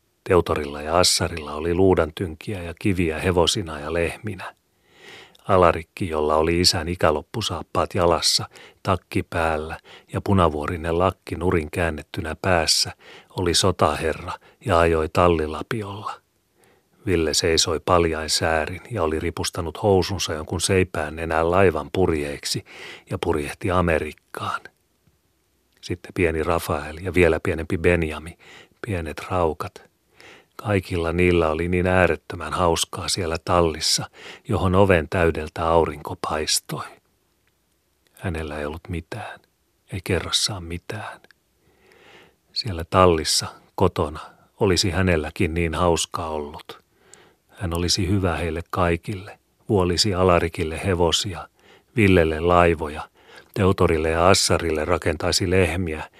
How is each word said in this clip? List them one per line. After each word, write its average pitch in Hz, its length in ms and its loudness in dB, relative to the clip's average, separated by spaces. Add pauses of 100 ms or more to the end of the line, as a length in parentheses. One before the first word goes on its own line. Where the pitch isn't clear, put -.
(240)
Teutorilla 78 580 0
ja 78 160 0
Assarilla 82 560 0
oli 82 200 -2
luudantynkiä 87 880 0
ja 85 160 -10
kiviä 87 400 0
hevosina 82 640 0
ja 76 120 -8
lehminä. 85 640 -6 (920)
Alarikki, 87 600 2
jolla 78 280 0
oli 85 240 2
isän 85 280 0
ikäloppusaappaat 85 1040 -2
jalassa, 87 540 2 (340)
takki 92 400 -2
päällä 80 560 -4 (340)
ja 98 80 -4
punavuorinen 82 760 2
lakki - 380 -2
nurin 85 340 0
käännettynä 80 720 -4
päässä, 85 500 0 (380)
oli 87 240 0
sotaherra 80 800 0 (320)
ja 87 140 4
ajoi 80 300 2
tallilapiolla. 87 1120 -2 (880)
Ville 82 280 2
seisoi 80 460 0
paljain 80 500 2
säärin 80 500 -2 (100)
ja 104 120 -4
oli 78 180 -2
ripustanut 85 640 -6
housunsa 95 500 2
jonkun 80 280 -6
seipään 85 560 0
nenään 82 340 0
laivan 80 420 2
purjeiksi 78 720 -2 (460)
ja 98 80 -6
purjehti 76 520 -4
Amerikkaan. 80 920 -2 (1200)
Sitten - 340 -10
pieni 80 280 0
Rafael 78 600 -4
ja 95 120 -6
vielä 82 260 4
pienempi 82 380 -4
Benjami, 82 600 0 (480)
pienet 82 440 -6
raukat. 90 580 -2 (680)
Kaikilla 90 560 -2
niillä 87 380 4
oli 82 180 -2
niin 90 180 2
äärettömän 85 680 2
hauskaa 85 560 0
siellä 82 360 -4
tallissa, 85 680 0 (380)
johon 92 260 0
oven 92 340 4
täydeltä 82 600 -2
aurinko 80 480 0 (140)
paistoi. - 540 -4 (1300)
Hänellä 80 460 -8
ei 76 80 -6
ollut 76 220 -10
mitään, - 520 -10 (520)
ei 95 120 -6
kerrassaan 87 600 -4
mitään. 87 560 -12 (1300)
Siellä 85 380 -6
tallissa, 87 560 4 (280)
kotona, 80 460 0 (400)
olisi 95 300 2
hänelläkin 80 640 0
niin 82 200 -2
hauskaa 85 540 0
ollut. 73 500 -10 (720)
Hän 85 260 -6
olisi 87 340 0
hyvä 92 280 0
heille 82 240 -4 (100)
kaikille, 92 680 -2 (300)
vuolisi 90 460 2
Alarikille 85 720 2
hevosia, 85 640 0 (480)
Villelle 87 440 4
laivoja, 82 680 2 (460)
Teutorille 85 560 2
ja 82 180 4
Assarille 80 560 2
rakentaisi 85 640 -2
lehmiä, 87 540 0 (160)